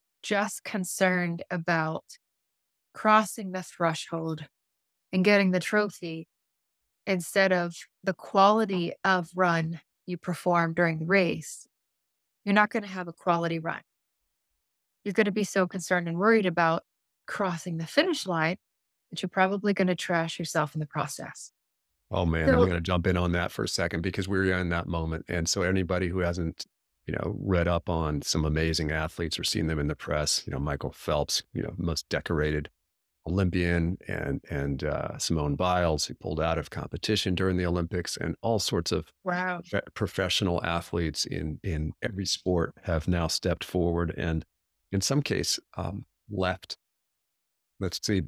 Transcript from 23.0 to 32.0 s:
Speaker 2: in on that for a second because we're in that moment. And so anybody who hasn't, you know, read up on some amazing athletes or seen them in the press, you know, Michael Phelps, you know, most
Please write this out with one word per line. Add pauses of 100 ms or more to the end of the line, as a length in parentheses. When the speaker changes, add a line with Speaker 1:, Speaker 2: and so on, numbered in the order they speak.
Speaker 2:
in
on
that
for
a
second
because
we're
in
that
moment.
And
so
anybody
who
hasn't, (400)
you
know,
read
up
on
some
amazing
athletes
or
seen
them
in
the
press,
you
know,
Michael
Phelps, (100)
you
know,
most